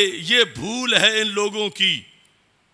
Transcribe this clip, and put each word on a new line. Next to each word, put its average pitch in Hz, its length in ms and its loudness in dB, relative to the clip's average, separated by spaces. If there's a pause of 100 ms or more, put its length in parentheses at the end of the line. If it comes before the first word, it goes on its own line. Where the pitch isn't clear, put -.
(340)
ये 240 100 6
भूल 214 500 -4
है 214 260 4
इन 214 60 0
लोगों 208 420 -2
की 175 380 0 (680)